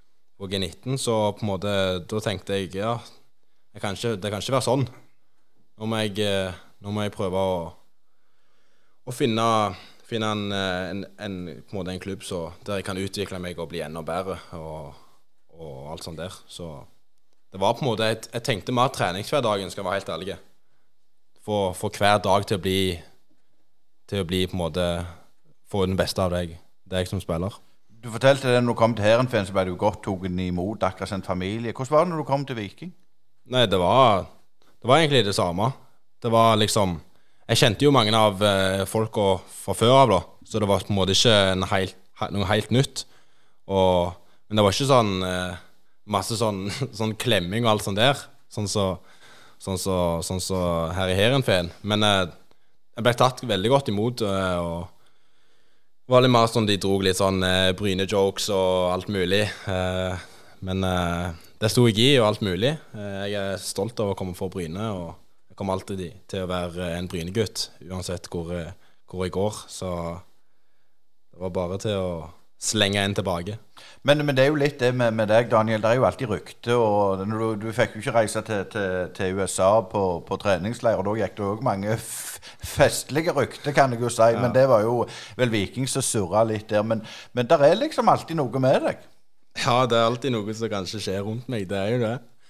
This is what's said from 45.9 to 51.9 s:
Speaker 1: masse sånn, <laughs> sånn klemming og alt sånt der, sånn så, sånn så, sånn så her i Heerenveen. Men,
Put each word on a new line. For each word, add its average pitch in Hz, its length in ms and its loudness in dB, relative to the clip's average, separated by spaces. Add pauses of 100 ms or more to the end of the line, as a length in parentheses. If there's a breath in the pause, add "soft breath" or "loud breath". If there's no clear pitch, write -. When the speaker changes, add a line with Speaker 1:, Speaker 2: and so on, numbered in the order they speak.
Speaker 1:
masse 101 240 -2
sånn, 101 280 -2 (140)
<laughs> 123 200 -8
sånn 110 180 -4
klemming 107 480 0
og 107 80 6
alt 104 140 -2
sånt 98 100 -4
der, 139 280 2 (280)
sånn 104 160 -4
så, 98 220 0 (640 soft breath)
sånn 95 240 -6
så, 95 140 -2 (260)
sånn 90 220 -6
så 92 160 -4 (340)
her 95 160 -2
i 92 80 2
Heerenveen. 104 640 2
Men, 104 240 0